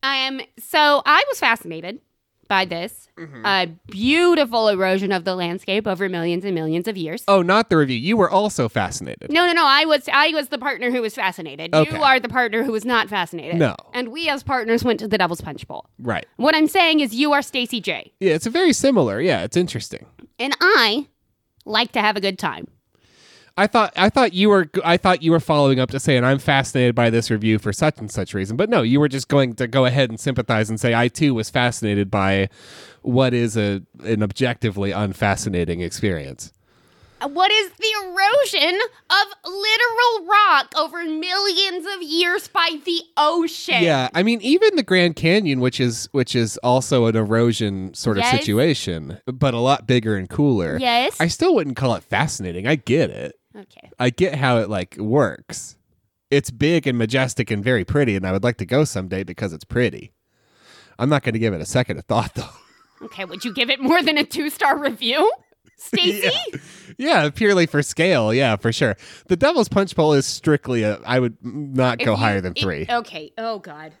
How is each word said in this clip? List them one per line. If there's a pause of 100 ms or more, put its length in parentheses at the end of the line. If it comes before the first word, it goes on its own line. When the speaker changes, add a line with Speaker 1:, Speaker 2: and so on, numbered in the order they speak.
Speaker 1:
I
am, (180)
so
I
was
fascinated (500)
by
this, (160)
Speaker 2:
Mm-hmm.
Speaker 1:
a (240)
beautiful
erosion
of
the
landscape
over
millions
and
millions
of
years.
Speaker 2:
Oh,
not
the
review.
You
were
also
fascinated.
Speaker 1:
No,
no,
no.
I
was,
I
was
the
partner
who
was
fascinated.
Speaker 2:
Okay.
Speaker 1:
You
are
the
partner
who
was
not
fascinated.
Speaker 2:
No. (180)
Speaker 1:
And
we
as
partners
went
to
the
Devil's
Punch
Bowl. (140)
Speaker 2:
Right. (120)
Speaker 1:
What
I'm
saying
is
you
are
Stacy
J.
Speaker 2:
Yeah,
it's
a
very
similar.
Yeah,
it's
interesting. (320)
Speaker 1:
And
I (600)
like
to
have
a
good
time. (880)
Speaker 2:
I
thought,
I
thought
you
were, (160)
I
thought
you
were
following
up
to
say,
"And
I'm
fascinated
by
this
review
for
such
and
such
reason."
But
no,
you
were
just
going
to
go
ahead
and
sympathize
and
say,
"I
too
was
fascinated
by (540)
what
is
a, (200)
an
objectively
unfascinating
experience." (720)
Speaker 1:
Uh,
what
is
the (120)
erosion (320)
of (180)
literal
rock
over
millions (100)
of
years
by (140)
the (160)
ocean?
Speaker 2:
Yeah,
I
mean,
even
the
Grand
Canyon,
which
is,
which
is
also
an
erosion
sort
of
Speaker 1:
Yes.
Speaker 2:
situation,
but
a
lot
bigger
and
cooler.
Speaker 1:
Yes.
Speaker 2:
I
still
wouldn't
call
it
fascinating.
I
get
it. (200)
Speaker 1:
Okay.
Speaker 2:
I
get
how
it,
like,
works. (540)
It's
big
and
majestic
and
very
pretty,
and
I
would
like
to
go
someday
because
it's
pretty. (840)
I'm
not
gonna
give
it
a
second
of
thought,
<laughs>
though. (540)
Speaker 1:
Okay,
would
you
give
it
more
than
a
two-star
review, (460)
Stacy?
Speaker 2:
<laughs>
Yeah. (380)
Yeah,
purely
for
scale.
Yeah,
for
sure. (320)
The
Devil's
Punch
Bowl
is
strictly
a,
I
would
not
Speaker 1:
If
Speaker 2:
go
Speaker 1:
you,
Speaker 2:
higher
than
Speaker 1:
it,
Speaker 2:
three.
Speaker 1:
okay.
Oh,
God.